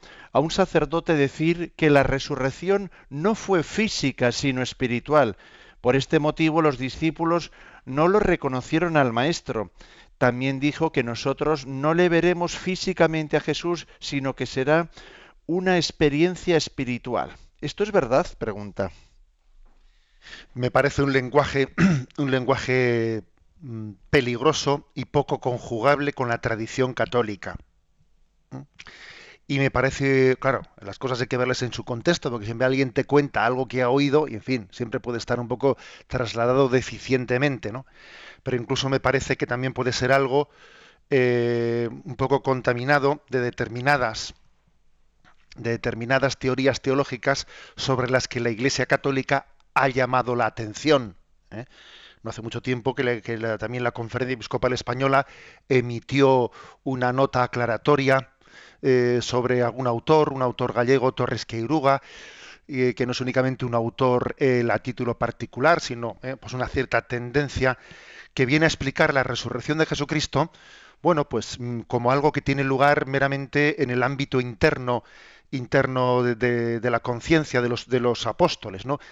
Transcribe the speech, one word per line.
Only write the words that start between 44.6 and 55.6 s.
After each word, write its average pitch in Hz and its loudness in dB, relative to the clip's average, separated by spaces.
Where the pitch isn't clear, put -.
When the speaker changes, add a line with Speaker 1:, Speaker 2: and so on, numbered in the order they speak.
Speaker 2:
de 117 -6
determinadas 117 -2
teorías 131 0
teológicas 139 -2
sobre 123 -2
las 127 0
que 123 -6
la 120 -2
Iglesia 127 -2
Católica 139 -2
ha 135 2
llamado 123 0
la 117 2
atención, 113 0
¿eh? 113 -12
No 110 -8
hace 110 -12
mucho 113 -8
tiempo 123 -2
que 135 -2
la, 120 0
que 117 -6
la, 110 -4
también 120 -6
la 120 0
Conferencia 123 -4
Episcopal 123 -2
Española 135 0